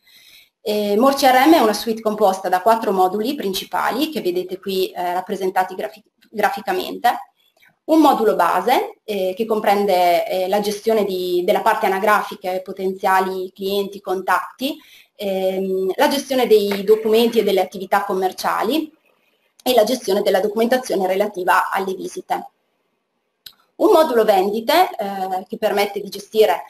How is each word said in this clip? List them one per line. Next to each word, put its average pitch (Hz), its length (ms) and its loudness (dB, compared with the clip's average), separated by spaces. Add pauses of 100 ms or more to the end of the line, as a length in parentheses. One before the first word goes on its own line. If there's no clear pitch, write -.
(640)
Eh, 208 360 -2
More 269 180 4
C 285 80 -4
R 262 240 6
M 320 60 8
è 320 60 6
una 214 140 2
suite 220 280 -6
composta 208 480 0
da 180 120 0
quattro 226 300 2
moduli 202 440 0
principali 196 760 -4
che 220 120 -8
vedete 180 360 -4
qui, 190 320 -4
eh, 180 240 -6
rappresentati 185 640 -4
grafi-, - 280 -10 (260)
graficamente. 202 1040 -4 (520)
Un 320 160 4
modulo 220 340 4
base, 180 720 0
eh, 185 300 -4
che 226 100 -4
comprende, 202 840 2
eh, 185 220 -2
la 208 100 0
gestione 208 460 0
di, 180 400 -2
della 190 160 2
parte 214 240 0
anagrafica 190 680 -2
e 185 100 -4
potenziali 190 920 -2
clienti, 196 480 -6
contatti, 196 760 -4 (380)
ehm, 190 800 -4
la 277 140 2
gestione 254 380 -2
dei 202 360 2
documenti 220 560 2
e 208 40 4
delle 196 180 2
attività 190 420 -2
commerciali 190 880 -2 (720)
e 254 100 2
la 220 120 6
gestione 208 360 -2
della 196 200 2
documentazione 208 640 0
relativa 185 640 0
alle 190 240 -4
visite. 180 560 -8 (1300)
Un 339 160 4
modulo 285 340 4
vendite, 226 720 2
eh, 190 500 -6
che - 100 -12
permette 202 440 -2
di 202 80 -12
gestire, 202 600 0